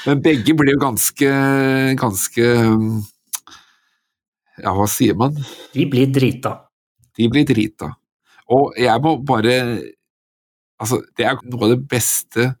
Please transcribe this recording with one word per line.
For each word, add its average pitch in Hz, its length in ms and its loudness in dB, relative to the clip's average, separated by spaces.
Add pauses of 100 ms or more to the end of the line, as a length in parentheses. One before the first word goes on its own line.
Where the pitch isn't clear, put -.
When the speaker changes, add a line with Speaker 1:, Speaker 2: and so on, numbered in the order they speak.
Speaker 1:
Men 143 240 0
begge 151 320 2
blir 139 180 2
jo 135 80 0
ganske, 139 480 0 (680)
ganske, 117 480 0 (160)
um, 110 400 0 (1500)
ja, 101 140 -4
hva 101 180 0
sier 110 260 2
man? 139 200 0 (340)
Speaker 2:
De 139 160 -2
blir 135 240 2
drita. 120 460 -2 (640)
Speaker 1:
De 113 120 2
blir 143 160 2
drita. 110 460 -2 (560)
Og 135 280 0
jeg 120 240 2
må 156 220 0
bare, 123 320 2 (1300)
altså, 117 180 -2 (160)
det 117 100 -2
er 135 160 -2
noe 120 220 -10
av 110 100 4
det 131 140 -2
beste - 640 -2 (100)